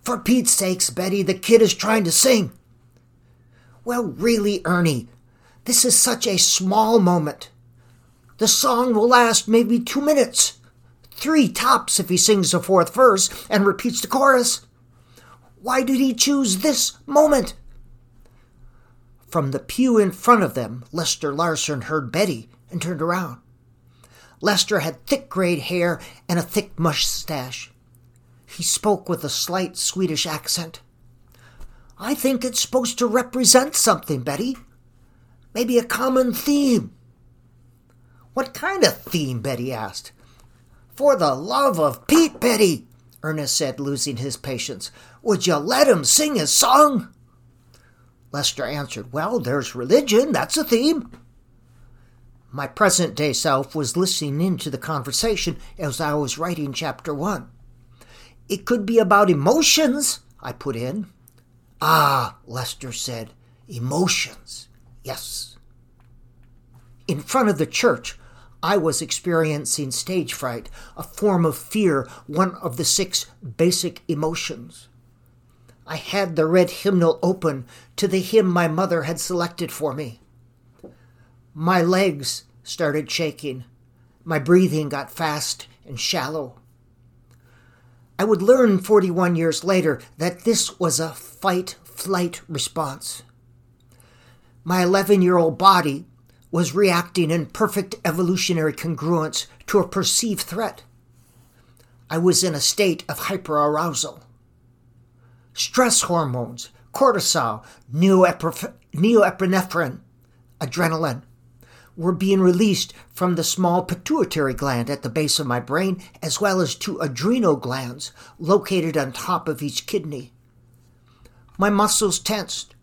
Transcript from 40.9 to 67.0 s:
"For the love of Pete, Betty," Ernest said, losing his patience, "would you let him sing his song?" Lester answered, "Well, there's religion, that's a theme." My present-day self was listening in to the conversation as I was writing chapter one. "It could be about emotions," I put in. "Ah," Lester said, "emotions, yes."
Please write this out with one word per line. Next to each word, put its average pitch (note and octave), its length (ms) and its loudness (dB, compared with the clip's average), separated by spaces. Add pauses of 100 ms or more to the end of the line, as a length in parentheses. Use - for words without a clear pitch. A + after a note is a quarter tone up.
"For C#4 200 4
the D#3 180 2
love A3 460 0
of C#3+ 280 0
Pete, D#4+ 320 4
Betty," G#3 480 2 (340)
Ernest D#3 340 -4
said, C3+ 240 -2
losing C#3 380 -6
his C3 200 -8
patience, B2 540 -10 (300)
"would F#3+ 260 0
you E3 80 2
let B3+ 320 2
him F3+ 160 4
sing D4+ 320 2
his D#3 160 0
song?" C4+ 580 6 (1200)
Lester C#3 340 -4
answered, B2+ 480 -8
"Well, F#3+ 260 -2
there's C3 360 -4
religion, A#3 560 2
that's D3 260 -2
a D#4 60 -2
theme." C4+ 480 0 (1400)
My C#3 160 -8
present-day D3+ 680 0
self C#3 400 -2
was D3+ 240 -4
listening D#3 440 -2
in F#3 180 0
to D#3+ 100 -8
the - 80 -8
conversation D#3 800 -4 (220)
as D3 220 -6
I D3 120 -2
was C#3+ 240 -4
writing D#3 360 -6
chapter D3+ 400 -8
one. E3+ 360 -6 (1000)
"It - 160 -6
could A3+ 200 0
be A3+ 140 4
about G3+ 300 6
emotions," C4+ 920 2 (200)
I B2 120 -12
put B2+ 240 -8
in. C#3 320 -6 (760)
"Ah," C#3+ 640 2
Lester B2 460 -10
said, A2+ 420 -10 (340)
"emotions, - 1000 -4 (360)
yes." - 540 -12 (1500)